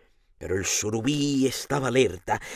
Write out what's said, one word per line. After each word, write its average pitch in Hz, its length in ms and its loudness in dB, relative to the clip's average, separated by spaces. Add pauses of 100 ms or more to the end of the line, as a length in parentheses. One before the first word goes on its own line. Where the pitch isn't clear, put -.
(380)
Pero 90 180 -2
el 98 80 -2
surubí 131 840 0
estaba 131 420 -2
alerta 110 520 2 (140)